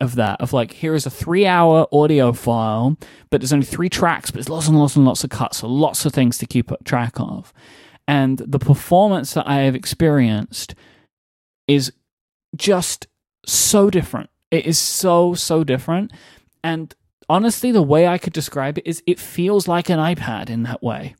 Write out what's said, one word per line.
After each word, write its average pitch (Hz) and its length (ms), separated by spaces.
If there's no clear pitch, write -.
of 123 140
that, 107 260
of, 123 120
like, 120 200
here 160 220
is 143 100
a 139 60
three-hour 170 800
audio 147 420
file, 117 640
but 143 120
there's 131 120
only 139 120
three 175 240
tracks, - 420
but - 40
there's - 140
lots 156 180
and 156 120
lots 143 160
and 139 100
lots 123 180
of 131 60
cuts, - 300
so 110 80
lots 143 380
of 147 80
things 123 260
to - 60
keep - 260
track 120 360
of. - 340
And 135 320
the 139 200
performance 175 760
that - 140
I 139 160
have 135 120
experienced 127 1000
is 139 240
just - 520
so - 440
different. - 400
It 165 160
is 156 140
so, 175 540
so 165 320
different. 160 460
And 160 320
honestly, 226 440
the 220 100
way 156 260
I 175 100
could 170 160
describe 143 440
it 165 100
is 165 180
it 180 140
feels 190 480
like 175 220
an 165 100
iPad 156 500
in 117 140
that 120 180
way, - 380